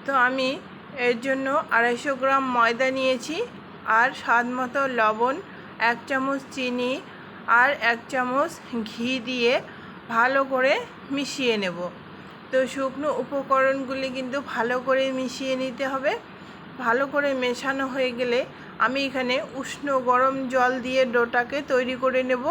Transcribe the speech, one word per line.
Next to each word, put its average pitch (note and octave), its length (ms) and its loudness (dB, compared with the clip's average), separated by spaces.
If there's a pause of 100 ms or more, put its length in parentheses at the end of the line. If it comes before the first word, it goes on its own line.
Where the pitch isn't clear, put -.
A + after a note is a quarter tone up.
তো - 80 -4 (160)
আমি C4 220 2 (580)
এর A#3+ 140 4
জন্য C4+ 260 -2 (240)
আড়াইশো A#3+ 440 2
গ্রাম C4+ 280 2 (120)
ময়দা A#3+ 360 4
নিয়েছি, C4 460 0 (600)
আর A#3 100 6 (140)
স্বাদ A#3+ 240 4 (120)
মতো C4 240 -2 (160)
লবণ, A3+ 380 2 (540)
এক A#3+ 160 0
চামচ C4+ 360 0 (100)
চিনি B3 400 -2 (680)
আর B3+ 100 6 (220)
এক A#3 80 0 (100)
চামচ C4 420 0 (380)
ঘি A#3 220 -4 (140)
দিয়ে B3 280 2 (560)
ভালো B3 320 4 (100)
করে C4 220 4 (420)
মিশিয়ে B3+ 420 0
নেব। F3+ 200 -2 (720)
তো C4 100 0 (160)
শুকনো C4+ 360 -2 (120)
উপকরণগুলি C4+ 840 2 (100)
কিন্তু B3+ 200 -4 (160)
ভালো A#3+ 220 0 (120)
করে C4 160 4 (140)
মিশিয়ে C4 380 -2
নিতে C4 380 -4
হবে। C4+ 200 0 (720)
ভালো A#3+ 180 4 (100)
করে C#4+ 160 2 (140)
মেশানো C4+ 500 -2
হয়ে C4 260 0
গেলে B3 200 2 (460)
আমি C4 220 2
এখানে B3+ 280 0 (240)
উষ্ণ - 280 -8 (220)
গরম B3+ 260 6 (180)
জল B3+ 180 4 (140)
দিয়ে B3+ 160 2 (120)
ডোটাকে A#3+ 440 2 (140)
তৈরি B3+ 320 2
করে B3+ 260 2
নেব। B3+ 220 0